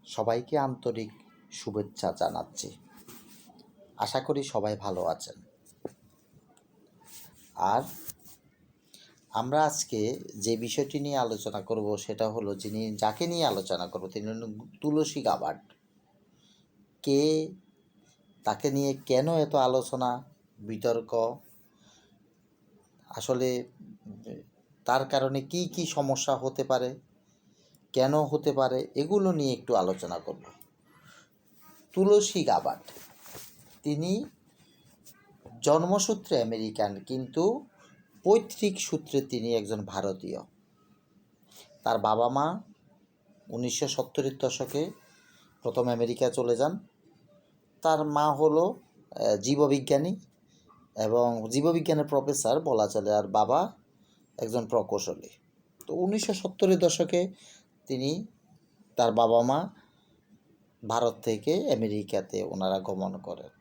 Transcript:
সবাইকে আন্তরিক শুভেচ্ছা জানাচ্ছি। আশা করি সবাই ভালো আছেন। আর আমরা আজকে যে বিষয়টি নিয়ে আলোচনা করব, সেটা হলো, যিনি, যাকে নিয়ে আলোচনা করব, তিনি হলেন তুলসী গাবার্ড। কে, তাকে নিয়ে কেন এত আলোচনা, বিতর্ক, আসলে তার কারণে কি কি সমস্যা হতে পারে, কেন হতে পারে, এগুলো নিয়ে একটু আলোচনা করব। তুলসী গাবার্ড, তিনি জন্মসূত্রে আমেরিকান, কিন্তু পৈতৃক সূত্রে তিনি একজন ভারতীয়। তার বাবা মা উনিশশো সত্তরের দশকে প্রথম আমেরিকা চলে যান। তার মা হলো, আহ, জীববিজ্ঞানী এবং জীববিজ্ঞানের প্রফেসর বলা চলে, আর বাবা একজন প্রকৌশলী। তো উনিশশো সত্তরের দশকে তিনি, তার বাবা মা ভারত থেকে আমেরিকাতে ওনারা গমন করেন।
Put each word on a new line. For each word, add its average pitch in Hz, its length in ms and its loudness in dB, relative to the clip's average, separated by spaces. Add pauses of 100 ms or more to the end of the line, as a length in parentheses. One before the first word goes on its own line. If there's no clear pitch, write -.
(100)
সবাইকে 117 480 -2
আন্তরিক 117 520 -4 (420)
শুভেচ্ছা 101 560 -6 (100)
জানাচ্ছি। - 500 -4 (1300)
আশা 127 240 -2
করি 147 220 -4
সবাই 107 340 -2
ভালো 95 280 -6
আছেন। - 320 -4 (2250)
আর 101 280 2 (1500)
আমরা 127 320 0
আজকে 123 360 -2 (440)
যে 113 120 2
বিষয়টি 139 440 -4
নিয়ে 143 180 -2
আলোচনা 110 420 -4
করব, 107 260 -4 (100)
সেটা 107 320 -4
হলো, 107 260 -4
যিনি, 107 280 -6 (140)
যাকে 110 300 0
নিয়ে 170 200 0
আলোচনা 95 400 -2
করব, 92 220 -8
তিনি 104 180 -8
হলেন 113 260 -8 (280)
তুলসী 151 420 0
গাবার্ড। 78 400 -2 (1400)
কে, 139 180 4 (1200)
তাকে 107 260 0
নিয়ে 139 220 0 (140)
কেন 131 200 4 (180)
এত 156 100 -2
আলোচনা, 127 560 2 (480)
বিতর্ক, 113 520 -2 (2000)
আসলে 127 400 -2 (1400)
তার 131 160 2 (100)
কারণে 135 280 0
কি 165 200 -6 (140)
কি 175 120 -4
সমস্যা 135 500 0
হতে 131 280 -4
পারে, 127 260 0 (1040)
কেন 131 180 4 (120)
হতে 147 280 0
পারে, 131 260 2 (160)
এগুলো 190 380 2
নিয়ে 143 200 0
একটু 120 220 -2
আলোচনা 92 440 0
করব। - 260 -12 (1500)
তুলসী 196 500 6
গাবার্ড, 78 400 0 (960)
তিনি 151 300 -2 (1500)
জন্মসূত্রে 180 800 2
আমেরিকান, 110 500 -2 (160)
কিন্তু 131 360 -4 (800)
পৈতৃক 208 560 2
সূত্রে - 420 -4
তিনি 117 320 -6
একজন 104 300 -2
ভারতীয়। 95 560 -6 (1400)
তার 113 160 2
বাবা 110 300 4
মা 139 180 2 (1000)
উনিশশো 123 420 -2
সত্তরের 135 500 -2
দশকে 135 440 -2 (840)
প্রথম 123 200 0 (120)
আমেরিকা 120 340 0
চলে 120 260 2
যান। 147 160 2 (1120)
তার 156 180 4 (160)
মা 147 100 4 (140)
হলো, 156 320 6
আহ, - 640 -2
জীববিজ্ঞানী 139 760 2 (920)
এবং 120 220 4 (220)
জীববিজ্ঞানের 151 640 2
প্রফেসর 135 480 2
বলা 120 280 2
চলে, 104 260 0
আর 101 120 2 (120)
বাবা 120 220 4 (800)
একজন 117 280 -2
প্রকৌশলী। 98 640 -2 (560)
তো - 80 -12
উনিশশো 196 400 0
সত্তরের 185 440 2
দশকে 175 420 2 (680)
তিনি, 135 220 -2 (840)
তার 117 160 4
বাবা 117 300 6
মা 135 160 2 (1200)
ভারত 117 400 2
থেকে 110 300 0 (240)
আমেরিকাতে 104 640 -2
ওনারা 95 380 -2
গমন 95 380 -4
করেন। - 420 -12